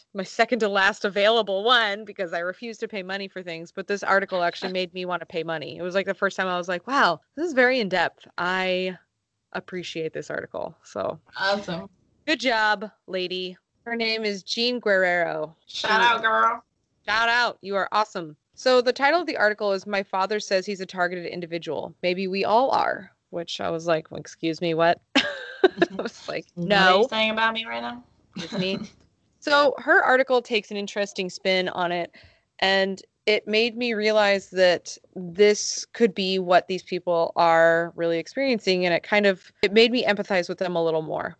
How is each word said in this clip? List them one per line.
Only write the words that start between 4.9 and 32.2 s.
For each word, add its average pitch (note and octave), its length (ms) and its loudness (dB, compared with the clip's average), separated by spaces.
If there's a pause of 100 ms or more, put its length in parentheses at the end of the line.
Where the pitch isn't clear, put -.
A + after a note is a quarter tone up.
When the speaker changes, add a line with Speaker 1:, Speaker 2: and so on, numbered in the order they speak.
Speaker 1:
me F3+ 140 -8
wanna F3 200 -4
pay E3 160 -4
money. D#3+ 360 -8
It E3 40 -10
was, F3 120 -4
like, F#3+ 120 0
the G3 80 0
first F#3+ 220 -2
time F#3+ 120 -2
I F3+ 100 -2
was F3 100 -6
like, F3+ 180 -6
"Wow, A3+ 340 2 (160)
this D#4 100 -4
is E4 80 -6
very B3+ 260 4
in-depth. F3 560 -2
I F#3 640 -2 (540)
appreciate E3+ 600 -8
this D3+ 180 -10
article." - 520 -8
So - 360 -6 (180)
Speaker 2:
Awesome. G3 520 -4 (380)
Speaker 1:
good D4+ 140 -2
job, G#3+ 500 0 (160)
lady. F#3 500 -6 (300)
Her A#3 100 -6
name A3+ 280 -2
is G3+ 180 -4
Jean A#3+ 380 -2
Guerrero. F3 760 0 (100)
Speaker 2:
Shout A3+ 360 0
Speaker 1:
She A#3+ 40 6
Speaker 2:
out, A3+ 160 2
girl. A3+ 400 0 (440)
Speaker 1:
Shout A3+ 220 0
out. A#3 340 0
You G3 140 -4
are F#3 160 -2
awesome. F#3 440 -4 (200)
So B3+ 240 4
the A#3+ 120 2
title D4 280 2
of E4 60 -6
the C#4+ 100 -4
article G#3 360 0
is F#3+ 140 -4
My G3+ 160 -4
Father G3 380 -2
Says F#3+ 260 -2
He's G3+ 140 -6
a F#3 60 -10
Targeted F3 400 -4
Individual. E3 760 -8
Maybe F3+ 240 0
We F#3 180 -2
All A#3+ 280 4
Are, - 400 0 (180)
which - 300 -8
I F#3+ 100 -4
was E3 160 -6
like, D#3+ 240 0
"Well, - 80 -12
excuse D#3 420 -6
me, E3+ 140 -2
what?" E3 260 2 (140)
<laughs> - 220 0 (280)
<laughs> F#3+ 340 2
I - 40 -6
was - 260 -12
like, D#3 260 -8
Speaker 2:
What F3 180 -2
are F#3+ 240 6
you G3+ 60 4
Speaker 1:
"No." B3+ 60 2
Speaker 2:
saying A3 220 0
about A3+ 240 0
me A3+ 120 -8
right A#3 160 -8
now? A#3+ 220 -10 (320)
Speaker 1:
It's E3+ 160 -10
me. G3 320 -2
Speaker 2:
<laughs> - 40 -14 (500)
Speaker 1:
So D4 400 4
her D#4+ 240 4
article B3+ 400 4
takes A3 300 -4
an G#3 40 -6
interesting G3+ 540 -4
spin F#3 380 0
on F3 240 -2
it, F3 180 -4 (480)